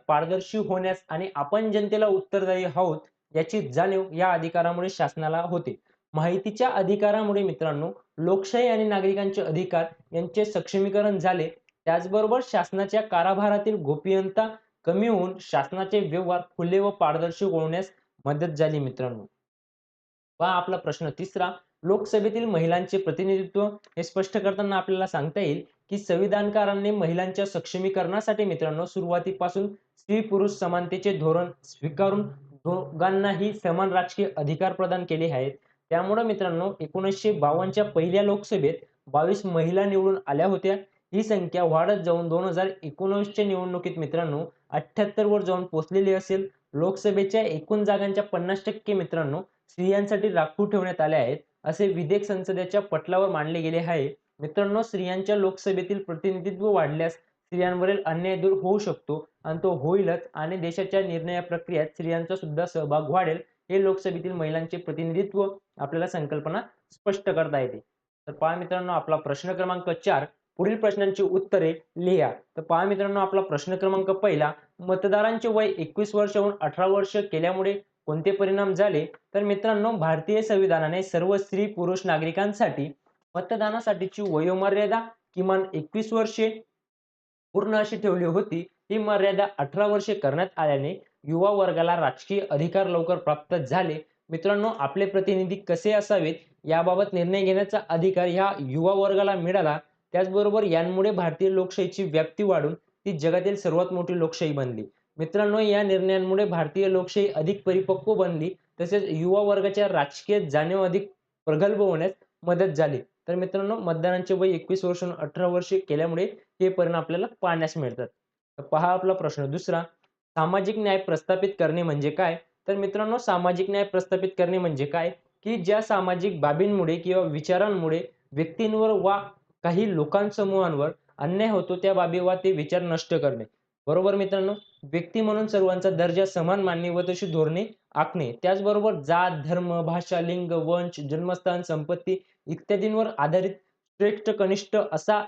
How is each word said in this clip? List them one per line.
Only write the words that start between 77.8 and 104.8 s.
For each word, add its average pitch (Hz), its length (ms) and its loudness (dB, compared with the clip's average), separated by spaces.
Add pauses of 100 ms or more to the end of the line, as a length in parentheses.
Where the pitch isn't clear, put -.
कोणते 160 240 0
परिणाम 196 440 2
झाले? 170 320 2 (280)
तर 202 80 2
मित्रांनो, 208 500 0
भारतीय 160 500 0
संविधानाने 185 600 2
सर्व 190 340 0
स्त्री 196 300 -2
पुरुष 185 380 -2
नागरिकांसाठी 165 880 0 (440)
मतदानासाठीची 208 840 -2
वयोमर्यादा 196 800 0 (340)
किमान 190 280 2 (120)
एकवीस 220 380 -4
वर्षे 220 380 0 (1000)
पूर्ण 214 240 0
अशी 214 200 0
ठेवली 180 280 2
होती. 170 400 0 (260)
ही 214 80 0
मर्यादा 202 480 2 (120)
अठरा 156 280 0
वर्षे 208 280 0
करण्यात 170 320 0 (100)
आल्याने 151 480 -2 (200)
युवा 170 260 2
वर्गाला 175 500 2
राजकीय 175 400 -2 (100)
अधिकार 170 360 0
लवकर 170 300 0
प्राप्त 151 380 -2
झाले. 156 440 0 (320)
मित्रांनो, 202 380 0 (100)
आपले 160 280 0
प्रतिनिधी 190 500 0
कसे 196 360 -2
असावेत 196 420 2 (300)
याबाबत 180 480 2
निर्णय 185 300 0
घेण्याचा 190 360 2 (100)
अधिकार 180 380 2
ह्या 190 340 2
युवा 156 340 0
वर्गाला 196 400 2
मिळाला. 170 440 0 (340)
त्याचबरोबर 202 500 2
यांमुळे 185 480 2
भारतीय 185 440 0
लोकशाहीची 185 500 -2
व्याप्ती 160 380 0
वाढून 170 320 2
ती - 440 -8
जगातील 175 380 0
सर्वात 185 360 0
मोठी 175 260 -2
लोकशाही 160 340 0
बनली. 123 320 -4 (340)